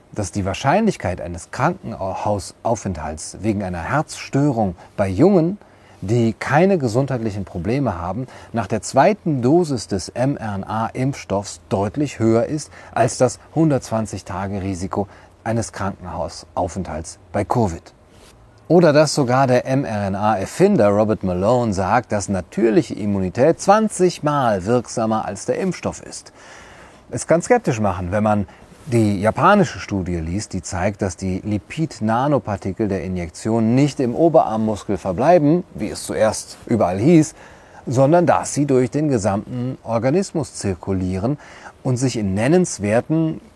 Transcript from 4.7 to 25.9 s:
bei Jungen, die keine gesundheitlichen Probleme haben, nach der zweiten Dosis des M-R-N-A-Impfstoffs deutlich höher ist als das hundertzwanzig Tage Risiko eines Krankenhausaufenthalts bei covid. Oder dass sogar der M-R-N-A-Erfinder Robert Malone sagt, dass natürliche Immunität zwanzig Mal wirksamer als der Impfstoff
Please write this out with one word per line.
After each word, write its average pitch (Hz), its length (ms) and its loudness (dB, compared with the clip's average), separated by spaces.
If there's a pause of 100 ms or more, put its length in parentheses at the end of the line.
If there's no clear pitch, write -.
bei 101 100 0
Jungen, 165 520 4 (420)
die 113 320 2
keine 175 460 2
gesundheitlichen 113 640 -2
Probleme 101 540 -2
haben, 95 300 -6 (240)
nach 113 160 -4
der 107 140 -4
zweiten 147 600 2
Dosis 143 460 2
des 95 220 -4
M-R-N-A-Impfstoffs 110 1500 -4 (100)
deutlich 107 500 -2
höher 113 260 4
ist 151 240 -6 (240)
als - 240 0
das - 220 2 (120)
hundertzwanzig 117 720 0
Tage 98 380 -6
Risiko 95 460 -4 (340)
eines 117 300 -4
Krankenhausaufenthalts 90 1500 -8 (140)
bei 101 120 -2
covid. 95 380 0 (840)
Oder 170 240 6
dass - 200 4
sogar 131 360 2
der 123 180 2
M-R-N-A-Erfinder 107 1200 2
Robert 104 340 2
Malone 104 480 2
sagt, 98 400 0
dass 104 160 -2
natürliche 175 680 0
Immunität 104 640 0
zwanzig 196 640 2
Mal 123 440 0
wirksamer 110 580 0
als 95 220 -10
der - 120 -2
Impfstoff - 420 -6